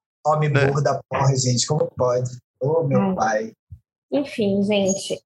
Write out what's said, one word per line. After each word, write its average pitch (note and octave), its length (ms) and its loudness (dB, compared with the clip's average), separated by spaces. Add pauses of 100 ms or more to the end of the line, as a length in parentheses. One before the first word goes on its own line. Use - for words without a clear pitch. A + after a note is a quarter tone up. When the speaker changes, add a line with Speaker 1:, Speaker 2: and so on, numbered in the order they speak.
(260)
Speaker 1:
Homem D3+ 240 2
Speaker 2:
Né? C#3 160 4
Speaker 1:
burro C#3+ 160 0
da C#3 260 0
porra, C3+ 280 2
gente, B2 300 0
como D#3+ 300 -2
pode? B2 340 0 (300)
Ô, D#3 240 0
meu C#3+ 160 2
Speaker 3:
Hum. F#3+ 140 0
Speaker 1:
pai. F3+ 380 -2 (600)
Speaker 3:
Enfim, G3+ 500 0
gente. G3 640 0